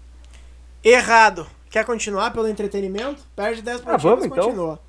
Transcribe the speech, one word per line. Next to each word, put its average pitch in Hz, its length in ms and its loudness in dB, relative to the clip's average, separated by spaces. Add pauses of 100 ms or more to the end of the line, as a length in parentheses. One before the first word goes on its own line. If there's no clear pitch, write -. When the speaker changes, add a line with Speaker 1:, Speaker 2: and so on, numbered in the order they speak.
(840)
Speaker 1:
Errado. 220 640 4 (240)
Quer 214 140 -2
continuar 214 480 -4
pelo 220 160 -4
entretenimento? 208 760 -6 (140)
Perde 220 240 -6
dez 240 200 -10
Speaker 2:
Ah, - 40 -20
Speaker 1:
pontinhos, 226 180 -2
Speaker 2:
vamos, 202 240 4
então. 170 180 -2
Speaker 1:
continua. 180 440 -4